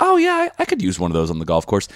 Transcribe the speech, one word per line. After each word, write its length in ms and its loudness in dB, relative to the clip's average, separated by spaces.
"Oh, 160 4
yeah, 180 2
I, 280 -4
I 20 0
could 180 -2
use 160 -2
one 140 0
of 20 0
those 160 0
on 80 -4
the 60 -6
golf 220 0
course." 300 0